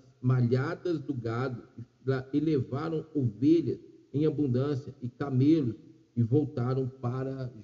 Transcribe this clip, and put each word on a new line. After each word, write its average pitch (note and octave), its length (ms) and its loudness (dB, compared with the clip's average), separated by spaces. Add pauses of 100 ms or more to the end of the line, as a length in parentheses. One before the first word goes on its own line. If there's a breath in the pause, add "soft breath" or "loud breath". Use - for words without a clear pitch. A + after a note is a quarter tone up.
(200)
malhadas C3 800 0
do C3+ 140 -6
gado, A#2 520 -4 (120)
e A#2 60 -14 (200)
la-, B2+ 260 -2
e D3 100 0
levaram D3+ 760 -2
ovelhas C3 640 2 (320)
em D3 140 2
abundância, C#3 760 0
e A#2+ 80 -8
camelos, C3+ 680 2 (380)
e A#2 80 2
voltaram B2+ 640 0 (140)
para C3 500 -6 (140)